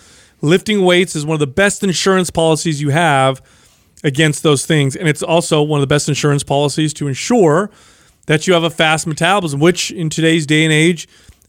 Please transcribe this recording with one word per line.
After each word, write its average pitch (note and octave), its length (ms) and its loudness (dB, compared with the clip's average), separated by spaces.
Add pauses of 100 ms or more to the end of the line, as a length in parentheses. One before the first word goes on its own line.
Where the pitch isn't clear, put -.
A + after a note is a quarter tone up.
(420)
Lifting F#3+ 420 0
weights F3+ 320 2
is D3 100 -6
one D#3+ 100 -2
of D3+ 40 -4
the D3 80 0
best G3 360 -2
insurance F#3 460 0
policies D#3+ 520 0
you D3 80 -2
have C3+ 520 2 (600)
against D3+ 400 0
those D3 240 2
things. C#3+ 280 0
And E3+ 120 -4
it's D3+ 160 -2
also E3 400 0
one D3+ 160 0
of - 20 0
the C3+ 100 0
best D3 160 0
insurance C#3+ 360 0
policies D3 500 -2
to C#3+ 140 -8
ensure F3+ 640 2 (560)
that D#3 180 0
you F#3 80 2
have E3 100 2
a E3+ 60 -2
fast D#3+ 380 0
metabolism, E3 520 -2
which F3 300 2
in E3 200 -6
today's D#3+ 360 0
day D#3 180 2
and D#3+ 80 2
age D#3 360 0 (420)